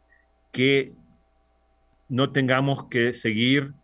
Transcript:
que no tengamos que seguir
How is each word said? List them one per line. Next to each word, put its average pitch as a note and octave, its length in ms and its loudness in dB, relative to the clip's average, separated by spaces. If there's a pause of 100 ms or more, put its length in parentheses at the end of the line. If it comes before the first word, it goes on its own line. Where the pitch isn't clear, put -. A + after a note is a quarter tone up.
(520)
que C3+ 420 0 (1120)
no C3+ 240 0
tengamos C3+ 560 0
que A#2+ 240 0
seguir B2+ 600 0 (120)